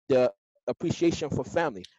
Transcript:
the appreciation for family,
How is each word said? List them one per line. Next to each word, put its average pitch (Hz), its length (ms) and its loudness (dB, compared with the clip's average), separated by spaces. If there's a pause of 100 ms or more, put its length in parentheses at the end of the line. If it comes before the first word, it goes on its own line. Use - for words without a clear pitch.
the 127 220 4 (380)
appreciation 160 640 0
for - 120 -4
family, 123 420 -4 (140)